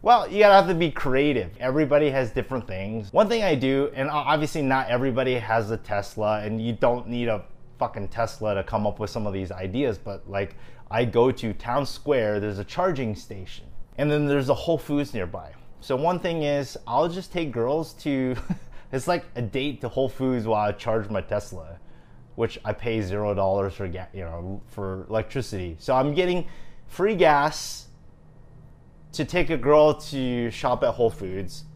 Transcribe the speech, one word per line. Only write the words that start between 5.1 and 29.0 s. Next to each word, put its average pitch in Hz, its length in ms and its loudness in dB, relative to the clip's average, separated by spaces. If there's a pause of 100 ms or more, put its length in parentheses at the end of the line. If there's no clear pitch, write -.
has 110 320 0
a 113 40 -2
Tesla, 107 640 -2
and 107 260 -4
you 117 100 -2
don't 120 340 0
need 120 180 -2
a 107 200 -2 (340)
fucking 113 300 -4
Tesla 110 440 -2
to 98 80 -2
come 104 240 -2
up 101 140 -2
with 107 100 -4
some 107 160 -4
of 101 60 -2
these 95 180 -4
ideas, 95 480 -2
but, 98 320 -10
like, 98 240 -4 (360)
I 117 160 0
go 120 260 4
to 113 220 -4
Town 131 320 -2
Square, 110 540 0
there's 104 180 -2
a 101 60 -4
charging 135 520 -2
station, - 480 -12 (340)
and 147 100 2
then 147 180 2
there's 143 240 2
a 135 40 6
Whole 165 240 0
Foods 143 340 -2
nearby. 90 380 -6 (300)
So 135 160 -2
one 165 240 2
thing 165 240 -2
is, 143 320 -2 (100)
I'll 147 220 2
just 175 240 -8
take 165 180 -2
girls 123 440 -2
to, 131 420 -2 (280)
<laughs> - 280 -14
it's 135 160 -2
like 175 160 0 (100)
a 123 80 -4
date 127 380 -4
to 123 80 -6
Whole 131 220 0
Foods 127 360 0
while 107 220 2
I 104 40 0
charge 110 380 -2
my 101 120 -2
Tesla, 87 580 -6 (560)
which 113 280 -2
I 110 100 -2
pay 113 260 -2
zero 104 340 -2
dollars 98 400 0
for 98 140 -6
ga-, 90 240 -8
you 95 80 -10
know, 92 480 -8
for 95 400 -8
electricity. 107 720 -4
So 131 160 0
I'm 143 180 2
getting 180 320 2 (400)
free 202 300 0
gas 151 720 2 (1200)